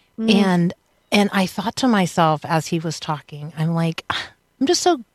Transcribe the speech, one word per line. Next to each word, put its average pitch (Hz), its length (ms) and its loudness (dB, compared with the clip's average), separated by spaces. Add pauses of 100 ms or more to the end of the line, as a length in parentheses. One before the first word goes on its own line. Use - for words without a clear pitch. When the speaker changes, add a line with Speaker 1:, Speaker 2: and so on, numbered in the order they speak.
(200)
Speaker 1:
Mm. 220 140 2
Speaker 2:
And, 185 400 2 (380)
and 202 200 4
I 190 140 0
thought 180 320 -6
to 262 100 0
myself 175 560 2
as 156 240 -2
he 170 120 -2
was 160 200 -6
talking, 151 580 -10
I'm 160 160 0
like, 165 300 -2 (560)
"I'm 269 80 0
just 349 140 2
so 339 200 2 (140)